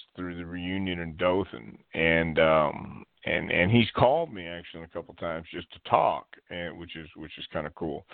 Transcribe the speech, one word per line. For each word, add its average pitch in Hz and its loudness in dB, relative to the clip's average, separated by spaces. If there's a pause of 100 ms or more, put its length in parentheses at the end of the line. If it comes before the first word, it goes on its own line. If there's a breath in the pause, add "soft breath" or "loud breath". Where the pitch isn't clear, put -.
(140)
through 90 -8
the 87 -10
reunion 90 -4
in 82 -8
Dothan, 90 0 (160)
and, 82 4
um, 80 4 (200)
and, 82 -2
and 85 4
he's 117 6
called 147 4
me 92 -12
actually 85 -12
a 82 -14
couple 82 -12
times 82 -6
just 85 -10
to - -14
talk, 95 2 (240)
and 87 -8
which 85 -12
is, 80 -12
which 78 -14
is - -12
kinda 78 -4
cool. 76 -8